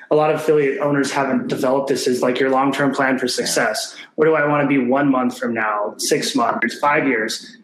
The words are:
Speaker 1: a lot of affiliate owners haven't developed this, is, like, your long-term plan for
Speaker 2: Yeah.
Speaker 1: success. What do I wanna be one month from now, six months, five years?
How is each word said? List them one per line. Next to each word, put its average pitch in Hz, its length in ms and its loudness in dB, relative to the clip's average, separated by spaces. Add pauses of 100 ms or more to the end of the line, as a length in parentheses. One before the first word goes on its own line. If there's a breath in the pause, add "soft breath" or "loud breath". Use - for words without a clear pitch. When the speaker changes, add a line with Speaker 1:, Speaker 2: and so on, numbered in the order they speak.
(120)
Speaker 1:
a 151 40 4
lot 151 140 4
of 151 100 0
affiliate 151 400 2
owners 143 320 0
haven't 131 360 -2
developed 135 420 0
this, 123 180 -2
is, 123 140 0
like, 127 180 0
your 135 120 2
long-term 135 420 2
plan 135 240 0
for 127 80 -4
Speaker 2:
Yeah. 123 60 -2
Speaker 1:
success. - 640 -4 (200 loud breath)
What 156 100 2
do 160 100 6
I 147 120 2
wanna 147 200 2
be 139 100 2
one 135 320 2
month 127 300 0
from 120 140 -4
now, 107 440 -2
six - 380 -2
months, - 440 -2
five 147 280 2
years? 110 560 -4